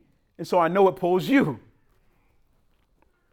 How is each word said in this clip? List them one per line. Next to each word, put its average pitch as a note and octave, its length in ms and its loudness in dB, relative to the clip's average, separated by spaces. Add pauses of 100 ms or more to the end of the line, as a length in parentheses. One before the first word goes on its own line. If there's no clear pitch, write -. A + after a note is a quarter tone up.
(380)
and E3 100 -14
so F#3 120 0
I E3 100 2
know F#3+ 180 4
it F3+ 80 0
pulls F3+ 320 -2
you. F3 320 0 (1700)